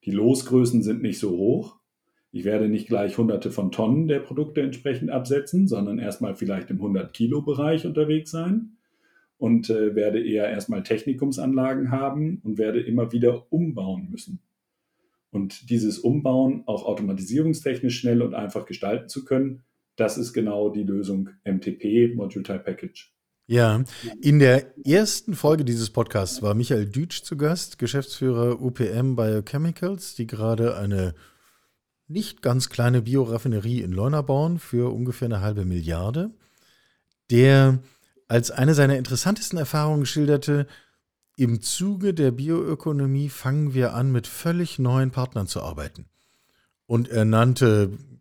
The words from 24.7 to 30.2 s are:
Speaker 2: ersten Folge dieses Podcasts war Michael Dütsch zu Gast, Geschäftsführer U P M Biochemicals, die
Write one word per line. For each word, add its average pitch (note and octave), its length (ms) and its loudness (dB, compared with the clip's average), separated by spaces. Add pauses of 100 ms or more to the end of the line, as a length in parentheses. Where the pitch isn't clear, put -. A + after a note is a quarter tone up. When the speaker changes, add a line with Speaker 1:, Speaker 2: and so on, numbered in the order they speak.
Speaker 2:
ersten G3 480 2
Folge D3 320 2
dieses A#2 240 -2
Podcasts G#2+ 520 -2
war G#2 120 2
Michael A2+ 320 2
Dütsch C3+ 380 -6
zu - 120 -8
Gast, D3+ 420 -2
Geschäftsführer B2 840 -2
U B2+ 100 -2
P A#2+ 160 -2
M B2 300 0
Biochemicals, D3+ 1000 -2
die A#2 120 -6